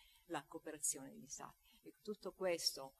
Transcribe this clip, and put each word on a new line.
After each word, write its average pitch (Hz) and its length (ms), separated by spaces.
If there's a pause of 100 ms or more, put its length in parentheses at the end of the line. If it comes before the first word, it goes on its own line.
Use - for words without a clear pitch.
(260)
la 156 200
cooperazione 151 640
degli 226 200
Stati. - 520
E - 220
tutto 202 320
questo 160 640